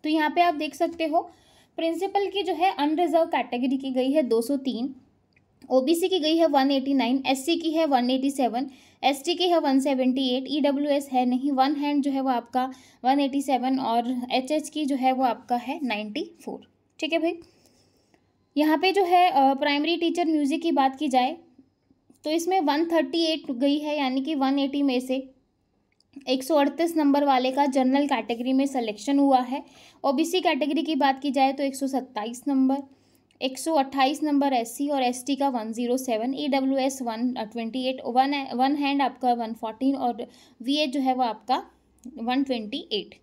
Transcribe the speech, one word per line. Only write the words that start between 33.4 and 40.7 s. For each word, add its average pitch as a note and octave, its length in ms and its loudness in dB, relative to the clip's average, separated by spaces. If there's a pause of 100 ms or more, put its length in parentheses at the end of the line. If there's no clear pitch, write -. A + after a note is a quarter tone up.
एक C4 180 -4
सौ D#4+ 160 -2
अट्ठाईस C#4 480 2
नंबर C#4+ 300 2
एससी B3 360 -2
और C#4 140 0
एसटी B3+ 340 -2
का C#4 120 0
वन A3+ 240 -4
ज़ीरो A#3+ 240 -2
सेवन, B3+ 380 -2
ईडब्ल्यूएस C4+ 680 0
वन A#3 300 -2 (200)
ट्वेंटी A#3 320 -6
एट, C4 220 -4
वन, C4 280 2 (200)
वन C4+ 220 2
हैंड C#4 260 0
आपका B3+ 320 0
वन A3+ 180 -6
फ़ोर्टीन A3+ 440 -2
और A#3+ 300 -4 (360)
वीए D4 240 0